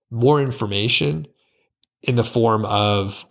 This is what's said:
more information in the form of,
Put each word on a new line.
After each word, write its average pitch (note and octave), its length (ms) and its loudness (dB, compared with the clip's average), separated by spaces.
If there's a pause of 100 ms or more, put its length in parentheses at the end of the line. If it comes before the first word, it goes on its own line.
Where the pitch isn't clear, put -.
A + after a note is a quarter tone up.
(120)
more C3 280 4
information B2 880 -2 (760)
in C3 120 -2
the A#2+ 80 2
form A2 440 2
of, G2+ 640 -2